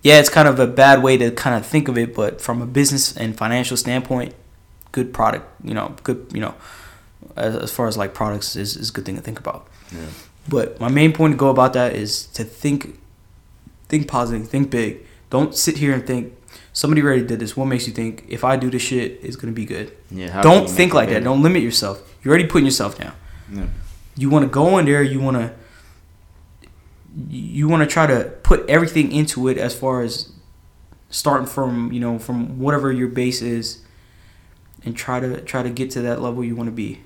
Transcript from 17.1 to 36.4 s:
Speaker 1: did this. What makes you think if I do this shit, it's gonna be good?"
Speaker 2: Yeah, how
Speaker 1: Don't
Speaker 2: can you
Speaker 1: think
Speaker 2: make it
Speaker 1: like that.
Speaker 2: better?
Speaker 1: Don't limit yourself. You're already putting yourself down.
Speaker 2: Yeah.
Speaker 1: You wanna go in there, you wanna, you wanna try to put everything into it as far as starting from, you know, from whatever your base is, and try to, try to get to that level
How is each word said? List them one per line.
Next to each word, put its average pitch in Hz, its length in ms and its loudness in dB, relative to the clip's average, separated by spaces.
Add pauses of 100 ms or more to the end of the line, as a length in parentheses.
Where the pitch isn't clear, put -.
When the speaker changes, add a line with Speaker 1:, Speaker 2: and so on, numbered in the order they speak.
Speaker 1:
did 120 160 -4
this. 110 160 -8
What 135 100 -2
makes 127 200 -2
you 113 80 -8
think 113 340 -8
if - 160 -8
I 131 120 2
do 127 140 -2
this 123 120 -4
shit, - 400 -4
it's 120 140 -12
gonna 117 180 -8
be 110 100 -6
good?" 104 280 -10 (180)
Speaker 2:
Yeah, 92 200 -10
how 95 120 0
Speaker 1:
Don't 156 100 10
Speaker 2:
can 190 120 8
you - 40 -6
Speaker 1:
think - 100 -4
Speaker 2:
make 180 120 6
it 170 60 0
Speaker 1:
like 113 120 4
that. 113 60 0
Speaker 2:
better? 110 100 0
Speaker 1:
Don't 135 180 2
limit 170 200 4
yourself. 110 400 -2 (200)
You're 135 100 2
already 170 140 4
putting 139 200 2
yourself 120 320 -2
down. - 140 -12 (380)
Speaker 2:
Yeah. 98 140 -8 (500)
Speaker 1:
You 135 140 -2
wanna 143 200 4
go 170 280 4
in 175 80 4
there, 143 180 4
you 131 180 0
wanna, 127 340 -2 (1700)
you 147 400 -4
wanna 160 180 4
try 156 200 2
to 131 180 4 (180)
put - 260 6
everything 160 440 4
into 143 360 0
it 131 100 0
as 123 160 -4
far 127 280 -2
as - 280 -8 (800)
starting 135 360 0
from, 123 460 -4
you 120 80 -4
know, 117 180 -2
from 120 400 -6
whatever 139 340 0
your 127 160 -2
base 123 340 -2
is, 117 360 -6 (1040)
and 117 120 -8
try 127 220 -6
to, 127 220 -6
try 127 220 -6
to 123 80 -4
get 127 220 -6
to 123 100 -6
that 120 180 -4
level 120 240 -6